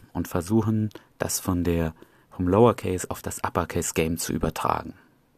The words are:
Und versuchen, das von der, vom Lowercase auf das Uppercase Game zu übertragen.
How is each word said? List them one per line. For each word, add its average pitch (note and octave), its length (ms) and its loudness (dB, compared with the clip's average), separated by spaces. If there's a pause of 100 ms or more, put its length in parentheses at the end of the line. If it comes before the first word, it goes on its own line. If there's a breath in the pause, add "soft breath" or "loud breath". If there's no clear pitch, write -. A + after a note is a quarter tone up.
(140)
Und E2+ 140 -4
versuchen, G#2+ 640 0 (280 loud breath)
das - 220 -2
von F2+ 240 0
der, E2 300 0 (380 soft breath)
vom F2+ 160 -2
Lowercase F#2+ 640 4
auf - 120 -8
das - 220 -10
Uppercase - 500 -2
Game E2 240 0
zu - 160 -4
übertragen. - 600 -2 (440)